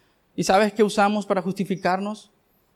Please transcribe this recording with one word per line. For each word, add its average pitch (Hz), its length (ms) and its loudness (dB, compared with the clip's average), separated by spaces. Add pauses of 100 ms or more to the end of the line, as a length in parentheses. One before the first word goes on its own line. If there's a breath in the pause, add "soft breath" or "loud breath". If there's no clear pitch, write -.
(400)
¿Y 175 60 -2
sabes 202 260 4
qué 214 140 2
usamos 208 400 0
para 190 160 -2
justificarnos? 190 880 -4 (440)